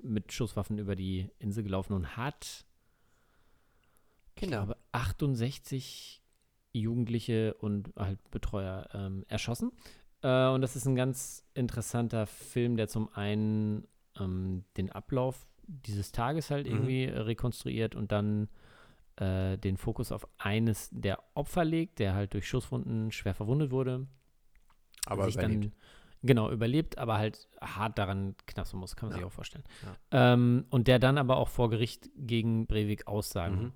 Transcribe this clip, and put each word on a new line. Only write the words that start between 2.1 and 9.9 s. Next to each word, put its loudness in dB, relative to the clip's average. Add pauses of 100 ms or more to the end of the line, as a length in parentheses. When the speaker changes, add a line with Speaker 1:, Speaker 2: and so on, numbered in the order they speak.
Speaker 1:
hat, -8 (1700)
Speaker 2:
Kinder. -2
Speaker 1:
ich -2
glaube, -4 (120)
achtundsechzig -2 (500)
Jugendliche 2
und -2
halt -4
Betreuer, -4
ähm, -6
erschossen. -4 (480)